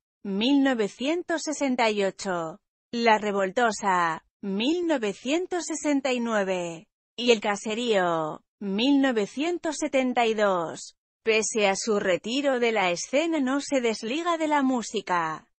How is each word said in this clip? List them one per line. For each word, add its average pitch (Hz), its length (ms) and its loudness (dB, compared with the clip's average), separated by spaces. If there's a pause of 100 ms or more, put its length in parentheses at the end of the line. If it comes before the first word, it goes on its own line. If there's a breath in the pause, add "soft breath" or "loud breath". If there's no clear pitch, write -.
(220)
mil 233 400 2
novecientos 269 800 -2
sesenta 254 480 0
y 202 140 0
ocho, 175 560 -4 (320)
La 226 260 4
revoltosa, 196 1040 0 (200)
mil 247 440 -2
novecientos 311 760 -2
sesenta 294 480 -2
y 247 80 -2
nueve, 185 680 -2 (300)
y 240 160 2
El 214 80 4
caserío, 202 1040 0 (200)
mil 233 380 2
novecientos 277 760 0
setenta 254 480 0
y 220 80 0
dos. 185 600 0 (280)
Pese 214 440 2
a 190 80 4
su 202 240 0
retiro 240 600 0
de 233 120 2
la 190 180 2
escena 302 500 0
no 269 220 0
se 269 180 -2
desliga 240 560 -2
de 311 120 -2
la 294 140 2
música, 185 840 -2 (140)